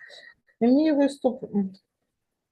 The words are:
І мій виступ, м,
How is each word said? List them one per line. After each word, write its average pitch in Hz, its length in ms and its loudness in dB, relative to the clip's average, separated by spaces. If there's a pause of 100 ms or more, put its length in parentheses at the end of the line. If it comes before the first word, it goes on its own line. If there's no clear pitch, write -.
(600)
І 226 60 2
мій 294 240 2
виступ, 277 520 -2
м, 196 280 -4 (800)